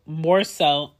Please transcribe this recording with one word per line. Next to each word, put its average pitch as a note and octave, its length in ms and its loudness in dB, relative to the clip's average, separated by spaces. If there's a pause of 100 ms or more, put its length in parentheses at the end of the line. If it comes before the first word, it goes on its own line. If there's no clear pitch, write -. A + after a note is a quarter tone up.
more D#3+ 360 2
so D3 580 -2